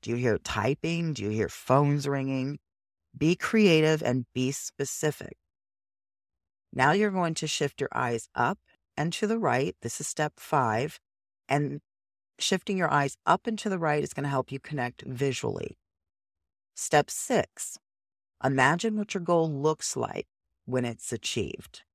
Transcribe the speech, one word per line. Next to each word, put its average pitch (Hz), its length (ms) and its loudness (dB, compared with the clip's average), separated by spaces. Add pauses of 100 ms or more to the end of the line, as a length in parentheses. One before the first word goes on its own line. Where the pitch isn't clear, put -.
Do - 80 -12
you 117 60 -2
hear 120 240 2
typing? 160 720 -2
Do 110 100 -6
you 104 60 -2
hear 107 200 0
phones 143 580 2
ringing? 135 500 -4 (580)
Be 165 200 4
creative 156 680 6
and 123 320 0
be 127 180 0
specific. - 880 -6 (1400)
Now 131 180 4
you're 202 200 2
going 175 240 -2
to 156 120 -6
shift - 340 -4
your - 120 -4
eyes 120 400 -4
up 139 240 0 (400)
and 165 160 -2
to - 140 -2
the 226 100 0
right. 139 440 0
This - 200 -8
is 147 60 -8
step - 300 -2
five. 127 640 0 (480)
And 143 340 -2 (580)
shifting 190 380 -2
your 165 140 2
eyes 143 260 2 (100)
up 240 180 4
and 220 140 -4
to 214 100 -4
the 190 80 -2
right 151 260 0
is 143 100 -8
gonna 143 140 -4
help 139 240 -2
you 135 80 -8
connect 123 440 -8
visually. 123 760 -4 (960)
Step - 380 0
six, - 680 -4 (680)
imagine 143 540 2
what 208 160 -6
your 190 80 -4
goal 165 300 2
looks 151 440 -2
like 113 300 -4 (400)
when 123 200 -2
it's 117 260 -8
achieved. - 720 -6 (120)